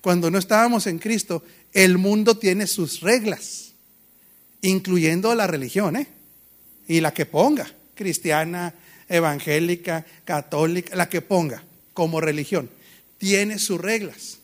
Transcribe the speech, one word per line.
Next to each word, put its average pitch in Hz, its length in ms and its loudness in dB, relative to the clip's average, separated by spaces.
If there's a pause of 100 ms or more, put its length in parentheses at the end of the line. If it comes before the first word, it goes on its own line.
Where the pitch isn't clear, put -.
Cuando 175 300 2
no 190 80 0
estábamos 220 480 2
en 165 120 -2
Cristo, 196 440 -4 (300)
el 185 260 6
mundo 214 400 2
tiene 202 280 0
sus - 340 -4
reglas, 214 720 -2 (880)
incluyendo 185 720 2
la 220 120 2
religión, 160 500 -2
¿eh? 277 100 -4 (800)
Y 165 140 2
la 156 120 0
que 151 140 -4
ponga, 233 440 2 (240)
cristiana, 170 800 -4 (340)
evangélica, 165 1000 0 (180)
católica, 165 720 -4
la 175 120 -2
que 175 120 -4
ponga 165 440 -2 (280)
como 160 280 -2
religión, 151 500 -2 (480)
tiene 202 400 0
sus 180 220 -2
reglas. 196 640 -8